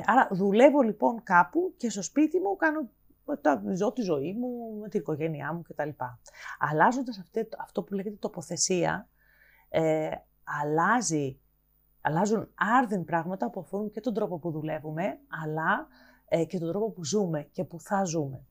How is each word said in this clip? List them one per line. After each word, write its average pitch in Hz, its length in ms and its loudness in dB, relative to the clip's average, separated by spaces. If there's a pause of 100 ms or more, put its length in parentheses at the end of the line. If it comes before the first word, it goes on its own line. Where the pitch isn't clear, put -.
άρα 240 260 6
δουλεύω 220 500 6
λοιπόν 233 420 0
κάπου 294 540 4
και 233 120 -2
στο 196 120 -8
σπίτι 302 380 2
μου 392 160 0
κάνω, 302 340 0 (520)
τα, 262 220 2 (100)
ζω 202 180 0
τη 254 100 -6
ζωή 165 320 -2
μου, 233 480 -8
με 214 80 -12
την 208 100 -2
οικογένειά 151 540 -4
μου 170 80 -8
κτλ. 151 280 -8 (720)
Αλλάζοντας 190 600 2
αυτή, 214 280 -6 (100)
αυτό - 260 -6
που 196 100 -10
λέγεται 196 260 -6
τοποθεσία, 170 920 -2 (600)
ε, 156 400 2 (520)
αλλάζει, 156 800 2 (640)
αλλάζουν 196 480 0 (300)
άρδιν 196 260 0
πράγματα 170 440 -2
που 196 100 -10
αφορούν 208 320 -6
και - 80 -10
τον 226 140 -4
τρόπο 190 240 -2
που 165 140 -6
δουλεύουμε, 156 680 -4 (240)
αλλά, 165 440 -2 (400)
ε, 165 180 0
και 175 140 -4
τον 165 100 -4
τρόπο 202 200 -2
που 180 160 -10
ζούμε 165 460 0
και 185 120 -6
που 170 160 -10
θα 196 240 -2
ζούμε. 151 460 -4